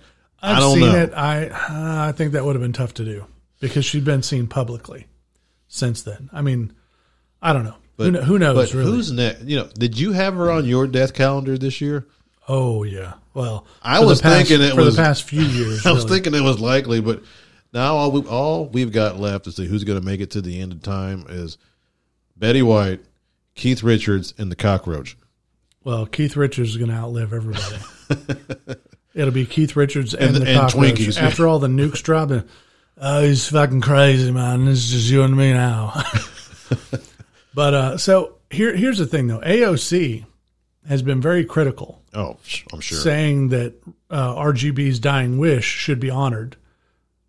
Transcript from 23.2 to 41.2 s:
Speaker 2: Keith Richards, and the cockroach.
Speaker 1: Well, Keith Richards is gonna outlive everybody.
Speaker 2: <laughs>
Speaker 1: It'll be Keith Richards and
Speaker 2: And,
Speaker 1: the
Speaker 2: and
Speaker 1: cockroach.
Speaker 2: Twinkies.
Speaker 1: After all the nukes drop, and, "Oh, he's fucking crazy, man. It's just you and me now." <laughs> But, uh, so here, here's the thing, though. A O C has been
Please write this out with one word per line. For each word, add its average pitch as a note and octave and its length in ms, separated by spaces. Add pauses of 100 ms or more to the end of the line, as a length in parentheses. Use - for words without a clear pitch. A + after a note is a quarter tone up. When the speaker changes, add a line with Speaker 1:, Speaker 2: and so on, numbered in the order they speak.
Speaker 2:
Keith B2 260
Richards, G#2+ 560
and F#2+ 140
the E2+ 40
cockroach. F2 600 (640)
Speaker 1:
Well, A#2 240
Keith D3 300
Richards C3+ 340
is A2 60
gonna A2+ 180
outlive A2+ 380
everybody. G#2 440 (320)
Speaker 2:
<laughs> - 720 (340)
Speaker 1:
It'll C#3 200
be B2+ 120
Keith - 280
Richards C#3 400
and C3 220
Speaker 2:
And, C3 100
Speaker 1:
the - 20
Speaker 2:
and C3 120
Speaker 1:
cockroach. C3 340
Speaker 2:
Twinkies. G#2+ 260
Speaker 1:
After - 280
all D#3+ 100
the C3+ 80
nukes C#3 360
drop, D#3 280
and, B2 140 (540)
"Oh, C#3+ 260
he's C#3 240
fucking C#3 320
crazy, C3+ 500
man. B2+ 380
It's B2 220
just A#2+ 200
you C3+ 140
and C3+ 120
me C3+ 160
now." B2 560
<laughs> - 40 (1400)
But, C#3+ 200
uh, C3 240
so - 380 (140)
here, G#3+ 260
here's A3+ 220
the D#3+ 80
thing, C3+ 200
though. A#2 180
A G#3+ 200
O F#3+ 120
C C3 480 (640)
has C#3 140
been C3 180